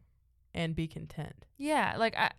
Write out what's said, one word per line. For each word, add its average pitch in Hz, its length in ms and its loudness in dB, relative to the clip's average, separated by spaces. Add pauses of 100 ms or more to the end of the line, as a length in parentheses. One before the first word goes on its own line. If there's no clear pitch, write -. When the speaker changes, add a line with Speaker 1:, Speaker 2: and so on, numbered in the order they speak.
(540)
Speaker 1:
and 165 220 -2
be 160 120 -2
content. - 580 -12 (120)
Speaker 2:
Yeah. 277 400 2
Like, 226 200 2
I, - 220 4